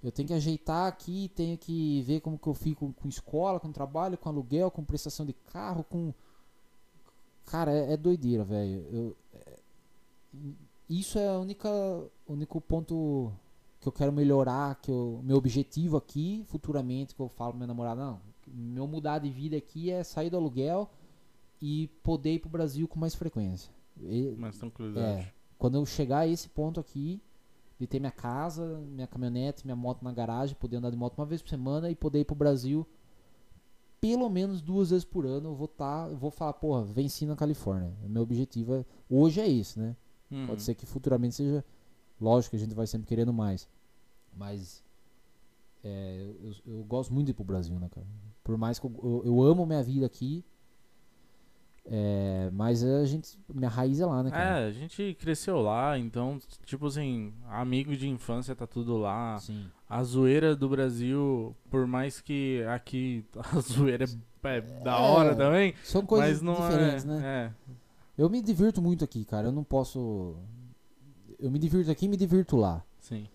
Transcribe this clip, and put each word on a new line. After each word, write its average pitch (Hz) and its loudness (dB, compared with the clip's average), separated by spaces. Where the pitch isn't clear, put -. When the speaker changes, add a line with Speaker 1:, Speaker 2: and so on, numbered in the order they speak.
Speaker 1:
eu 123 -4
tenho 143 -4
que 170 0
ajeitar 160 0
aqui, 185 -6
tenho 170 -2
que 156 0
ver 147 0
como 156 -6
que - -8
eu 147 0
fico 143 -4
com - -8
escola, 170 -2
com 156 -10
trabalho, 160 -4
com - -8
aluguel, 147 0
com 160 -8
prestação 151 -6
de 139 -6
carro, 180 -6
com, 165 -4
cara, 160 -2
é, 147 2
é - 0
doideira, 135 2
velho. 98 -2
Eu... 113 -4
é... - -20
Isso 190 -2
é 202 2
a 190 0
única, 196 -6
o 151 -8
único 151 -4
ponto 156 -2
que - -2
eu 127 -4
quero 143 0
melhorar, 139 2
que - -6
eu... 120 -2
meu 135 6
objetivo 139 2
aqui, 185 -4
futuramente, 135 -4
que - -14
eu 127 -6
falo 120 -8
pra 123 -10
minha 123 -6
namorada, 120 -6
não, 113 -10
meu 123 -8
mudar 151 -4
de 143 -4
vida 147 -6
aqui 160 -6
é 180 -4
sair 160 -4
do 175 -2
aluguel 160 -2
e 151 -2
poder 156 0
ir 170 0
pro 165 -12
Brasil 160 -2
com - -8
mais 160 -2
frequência. 101 -6
E, 120 -2
Speaker 2:
Mais 107 -10
tranquilidade. 107 -4
Speaker 1:
é, 95 -12
quando 123 0
eu 147 0
chegar 139 -2
a 165 4
esse 165 -2
ponto 156 -4
aqui, 156 -8
de 127 -6
ter 135 -4
minha 135 -2
casa, 156 -6
minha 131 -10
caminhonete, 127 -4
minha 139 -6
moto 123 -6
na 123 -8
garagem, 120 -4
poder 120 -6
andar 120 -2
de 120 -4
moto 120 -4
uma 147 -4
vez 156 -6
por - -18
semana 147 -2
e 165 -2
poder 147 0
ir 147 4
pro 156 -4
Brasil 143 2
pelo 240 2
menos 185 0
duas 185 2
vezes 180 4
por 165 -2
ano, 143 -2
eu 151 -6
vou 147 -8
tá, 151 -6
eu 151 -8
vou 139 -4
falar, 147 -4
"Porra, 139 0
venci 131 -2
na 147 -2
Califórnia." 98 -2
O 101 -8
meu 113 0
objetivo 120 0
é, 127 -2
hoje 151 8
é 220 2
esse, 117 2
né? 113 -4
Speaker 2:
Uhum. 135 -6
Speaker 1:
Pode 110 -4
ser 117 -2
que - -12
futuramente 123 0
seja, 143 0
lógico 113 4
que 117 -2
a - 0
gente 110 -4
vai 110 -2
sempre 110 -4
querendo 117 2
mais, 104 -2
mas, 98 -12
é, 98 -8
eu, 110 -12
eu, 113 -12
eu 110 -10
gosto 123 -4
muito 143 2
de 131 0
ir - 0
pro 98 -8
Brasil, 90 -2
né, 87 -4
cara? 92 -14
Por 113 -2
mais 113 0
que - -10
eu, 120 -6
eu, 120 0
eu 120 6
amo 170 8
minha 151 0
vida 131 0
aqui, 143 -6
é, 98 0
mas 117 2
a 139 4
gente, 151 -4
minha 131 -2
raiz 127 0
é 185 2
lá, 131 0
né, 131 0
cara? 175 2
Speaker 2:
É, 110 2
a - -2
gente 165 -6
cresceu 160 4
lá, 123 4
então, 120 -2
tipo 143 -4
assim, 131 -2
amigo 127 0
de 135 -2
infância 123 -2
tá 120 -8
tudo 117 0
lá. 107 0
Speaker 1:
Sim. 104 -8
Speaker 2:
A 120 0
zoeira 131 6
do 139 0
Brasil, 131 0
por 131 2
mais 127 -2
que 135 -2
aqui 123 -4
<laughs> - -
a 135 -2
zoeira 127 4
é, 135 0
é - 0
da 123 -4
Speaker 1:
É, 120 4
Speaker 2:
hora 151 8
também, 165 6
Speaker 1:
são 196 0
coisas 214 6
Speaker 2:
mas 151 -2
não 170 0
Speaker 1:
diferentes, 156 4
Speaker 2:
é, 147 -4
Speaker 1:
né? 151 -2
Speaker 2:
é. 127 -18
Speaker 1:
Eu 156 6
me 240 2
divirto 202 4
muito 170 4
aqui, 113 -4
cara, 107 -2
eu 127 0
não 147 -2
posso, 113 -2
eu 131 0
me 139 0
divirto 160 4
aqui 156 2
e 196 2
me 202 2
divirto 180 4
lá. 87 4
Speaker 2:
Sim. 104 -10